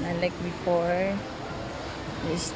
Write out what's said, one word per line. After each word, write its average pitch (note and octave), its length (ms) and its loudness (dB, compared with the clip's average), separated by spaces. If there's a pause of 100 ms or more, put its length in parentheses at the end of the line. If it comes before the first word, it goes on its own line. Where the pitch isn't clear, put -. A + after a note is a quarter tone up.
Unlike F3 400 2
before, F3 720 2 (1200)
is F3 220 0